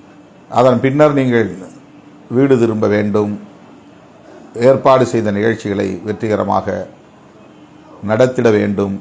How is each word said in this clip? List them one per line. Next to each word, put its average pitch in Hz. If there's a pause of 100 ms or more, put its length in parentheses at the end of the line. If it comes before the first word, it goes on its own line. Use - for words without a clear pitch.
(500)
அதன் 120
பின்னர் 143
நீங்கள் 117 (800)
வீடு 131
திரும்ப 110
வேண்டும், 104 (1300)
ஏற்பாடு 131
செய்த 107
நிகழ்ச்சிகளை 101 (160)
வெற்றிகரமாக 98 (1200)
நடத்திட 117
வேண்டும் 104